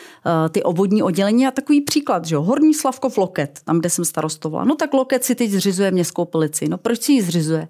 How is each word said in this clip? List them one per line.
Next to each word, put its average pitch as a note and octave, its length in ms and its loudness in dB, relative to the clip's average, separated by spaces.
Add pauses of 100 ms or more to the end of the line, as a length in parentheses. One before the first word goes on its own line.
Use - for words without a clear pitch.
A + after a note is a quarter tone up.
(260)
eh, D#3+ 220 2
ty E3 140 -2
obvodní F#3+ 400 0
oddělení. G3+ 440 2
A C4 40 0
takový C#4 300 2
příklad, C#4 440 -2
že E3 100 -2
jo, C#3+ 80 2
Horní C#4+ 320 4
Slavkov B3+ 440 -2
Loket, F3 460 -2
tam, E3 140 0
kde E3+ 120 0
jsem F3 140 -2
starostovala. D#3 600 -4
No C4 100 2
tak D4+ 200 -2
Loket C4 300 0
si B3 100 0
teď A#3+ 160 0
zřizuje G3 400 0
městskou F3 340 -2
policii. D#3 440 -2
No F3 100 -4
proč A#3 240 -4
si - 100 2
ji G3 100 4
zřizuje? D#3+ 480 -2